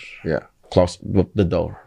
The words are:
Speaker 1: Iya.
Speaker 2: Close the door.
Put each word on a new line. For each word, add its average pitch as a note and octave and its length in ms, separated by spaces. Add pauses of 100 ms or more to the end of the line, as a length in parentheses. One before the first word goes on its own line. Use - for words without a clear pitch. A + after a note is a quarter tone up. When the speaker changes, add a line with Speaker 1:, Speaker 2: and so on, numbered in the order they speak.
(240)
Speaker 1:
Iya. - 240 (180)
Speaker 2:
Close F2+ 320 (320)
the G2+ 140
door. F2+ 320 (100)